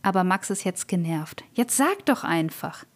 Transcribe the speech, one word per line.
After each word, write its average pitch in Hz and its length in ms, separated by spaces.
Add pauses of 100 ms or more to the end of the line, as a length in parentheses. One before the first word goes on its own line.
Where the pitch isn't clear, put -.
Aber 185 240
Max 185 240
ist 190 160
jetzt - 240
genervt. 165 640
„Jetzt 240 240
sag 359 300
doch - 180
einfach.“ 160 720